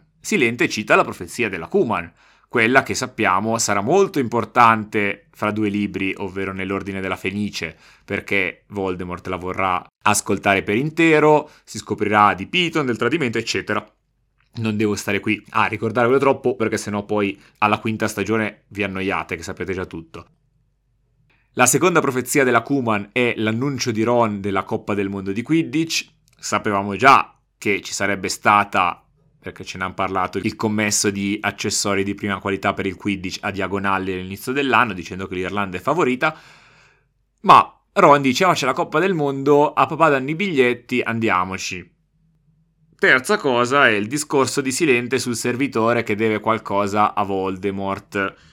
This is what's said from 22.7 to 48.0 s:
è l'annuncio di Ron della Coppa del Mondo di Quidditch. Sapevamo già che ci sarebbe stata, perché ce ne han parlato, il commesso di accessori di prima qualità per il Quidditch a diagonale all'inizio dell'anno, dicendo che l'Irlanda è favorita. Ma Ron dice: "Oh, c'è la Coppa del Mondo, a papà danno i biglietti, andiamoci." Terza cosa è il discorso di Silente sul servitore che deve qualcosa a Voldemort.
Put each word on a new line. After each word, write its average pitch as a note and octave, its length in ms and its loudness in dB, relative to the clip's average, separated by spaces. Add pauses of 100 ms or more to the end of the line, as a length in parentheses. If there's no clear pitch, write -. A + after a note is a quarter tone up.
è A#2+ 260 0
l'annuncio A#2 520 -2
di A2 120 0
Ron A2+ 400 2
della G2 220 -2
Coppa A2 280 -6
del G2 160 -2
Mondo G2 240 -6
di G2+ 80 -4
Quidditch. D3+ 640 -2 (320)
Sapevamo G2+ 580 -2
già A#2+ 380 6 (220)
che G2 240 -2
ci - 140 -12
sarebbe G2 340 -2
stata, G2+ 760 2 (360)
perché F#2 260 -14
ce - 140 -14
ne F#2 60 -4
han F#2 100 -8
parlato, F#2 420 -4
il G2 180 -4
commesso G#2 540 0
di G2+ 320 -2
accessori G2+ 640 -2
di G2 100 -4
prima G2 260 -6
qualità G2 340 -2
per G2 100 -6
il F#2 120 -4
Quidditch F#2 440 -6
a G#2 100 -4
diagonale F#2+ 600 -4
all'inizio F#2+ 400 -8
dell'anno, B2 400 2
dicendo F2+ 340 -8
che F#2 80 -10
l'Irlanda F#2 440 -4
è - 20 -8
favorita. D3 580 0 (1040)
Ma E3 400 6 (120)
Ron D3 280 6
dice: C3+ 240 2
"Oh, F3+ 80 4
c'è C#3+ 140 0
la C3 80 0
Coppa D#3+ 240 -2
del F#3+ 160 2
Mondo, C#3+ 580 2
a C3 140 2
papà D#3 240 2
danno C3+ 180 0
i D#3 60 -4
biglietti, B2+ 680 0
andiamoci." F#2+ 920 -2 (1040)
Terza G#3 400 4
cosa B2+ 500 4
è A2+ 40 4
il G#2 160 0
discorso C#3 520 0
di C3 120 -2
Silente B2 460 0
sul A#2+ 180 -2
servitore A#2 640 0
che A2 140 -4
deve G#2+ 220 0
qualcosa G#2 760 0
a G#2 80 -2
Voldemort. G2 1120 -4 (180)